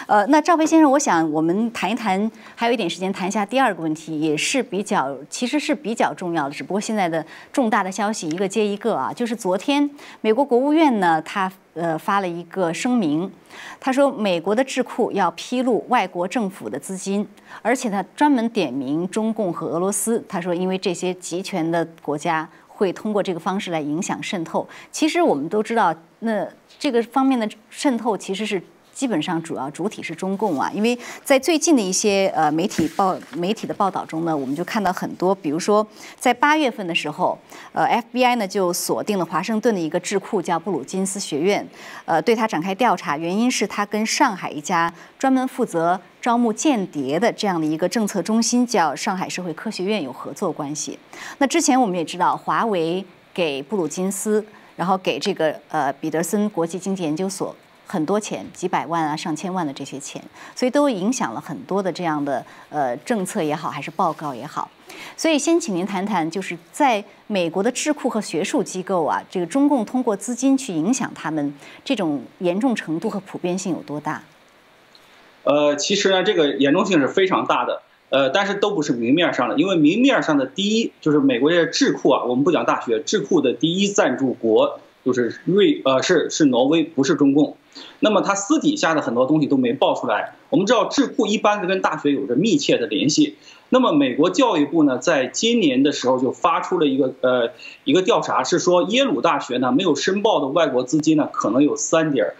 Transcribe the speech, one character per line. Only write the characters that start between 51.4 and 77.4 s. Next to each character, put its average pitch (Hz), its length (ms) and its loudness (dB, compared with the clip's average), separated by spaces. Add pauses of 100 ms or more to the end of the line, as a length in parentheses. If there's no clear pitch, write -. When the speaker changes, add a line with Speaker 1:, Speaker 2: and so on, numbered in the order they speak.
Speaker 1:
之 302 120 0
前 262 220 4
我 247 60 4
们 180 100 -2
也 165 80 -2
知 175 140 -8
道， 160 180 2
华 175 300 0
为 180 360 0 (300)
给 143 300 -2
布 202 160 -4
鲁 156 100 0
金 190 240 -4
斯， 214 320 0 (320)
然 170 100 -4
后 190 120 2
给 165 200 -2
这 196 140 -2
个， 156 260 0 (120)
呃， 143 240 0
彼 156 160 -8
得 156 120 0
森 208 280 -2
国 165 160 -2
际 180 120 -6
经 190 160 -4
济 180 80 -6
研 156 140 -2
究 185 100 -4
所 151 300 -6 (300)
很 156 200 -2
多 202 140 0
钱， 107 340 -8
几 180 140 -6
百 151 180 -2
万 165 180 -2
啊、 151 120 -2
上 160 180 -6
千 180 180 -6
万 180 140 -2
的 139 60 -6
这 139 120 -14
些 135 140 -12
钱， - 240 -14 (320)
所 - 100 -4
以 254 60 0
都 294 180 4
影 208 240 0
响 127 220 -4
了 139 60 -8
很 147 220 -10
多 190 200 -2
的 185 80 -2
这 175 140 -6
样 151 200 -2
的， 135 220 -4 (220)
呃， 131 300 -2
政 202 280 -2
策 196 160 -4
也 151 100 0
好， 156 160 -4
还 139 140 -8
是 160 80 -10
报 170 220 0
告 151 200 -8
也 120 140 -12
好。 - 240 -10 (460)
所 - 120 0
以 311 80 4
先 330 220 2
请 220 160 -2
您 175 100 -2
谈 196 220 -4
谈， 170 240 -2
就 196 100 -6
是 185 160 -8 (140)
在 240 340 2 (220)
美 180 240 0
国 190 100 0
的 233 120 0
智 302 200 -2
库 269 160 -4
和 220 120 -2
学 165 240 -4
术 254 180 0
机 - 180 -8
构 175 240 0
啊， 110 240 0
这 190 120 -4
个 175 60 -2
中 277 220 2
共 262 160 2
通 254 160 -2
过 247 160 0
资 247 160 -6
金 269 240 2
去 240 160 -6
影 170 220 0
响 - 220 -4
他 156 160 -6
们， 143 200 -2 (320)
这 262 120 -2
种 151 260 -2 (160)
严 180 220 0
重 240 160 2
程 165 240 -4
度 220 100 -4
和 202 80 -6
普 - 200 -10
遍 180 200 -2
性 185 140 -4
有 147 100 -2
多 147 160 -8
大？ 147 240 -6 (1200)
Speaker 2:
呃， 147 320 4
其 196 220 -2
实 190 160 2
呢， 185 100 2
这 202 100 2
个 151 260 2
严 139 140 2
重 190 140 2
性 180 140 2
是 131 80 2
非 190 180 2
常 147 180 0